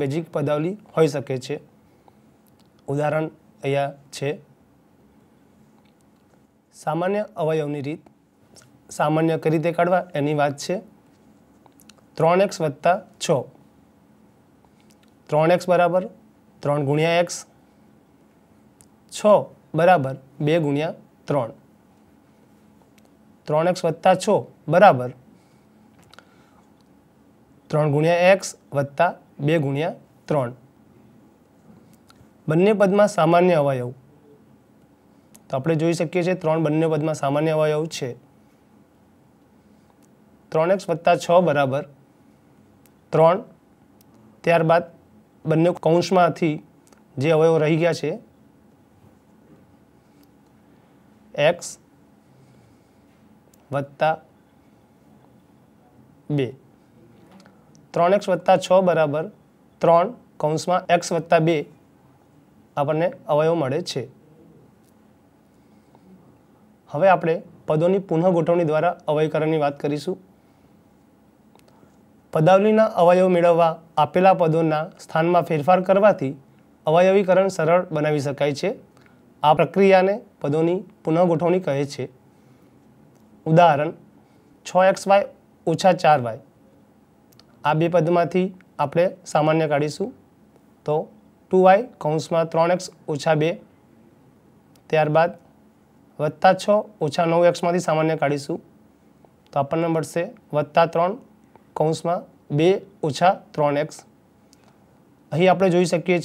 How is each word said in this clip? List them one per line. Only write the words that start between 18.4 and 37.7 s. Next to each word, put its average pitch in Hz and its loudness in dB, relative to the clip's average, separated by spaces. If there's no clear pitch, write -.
છ - -14
બરાબર 160 6
બે 160 2
ગુણ્યા 147 -2
ત્રણ. 131 -2
ત્રણ 156 0
એક્સ 180 -6
વત્તા 185 2
છ - -2
બરાબર 156 4
ત્રણ 151 -2
ગુણ્યા 175 2
એક્સ 190 0
વત્તા 143 -2
બે 160 2
ગુણ્યા 147 -4
ત્રણ. 131 -2
બંને 180 2
પદમાં 202 2
સામાન્ય 175 2
અવયવ. 127 -4
તો 135 -6
આપણે 156 -2
જોઈ 165 0
શકીએ 175 -4
છીએ 185 -2
ત્રણ 160 -2
બંને 156 0
પદમાં 156 -4
સામાન્ય 147 -2
અવયવ 151 -2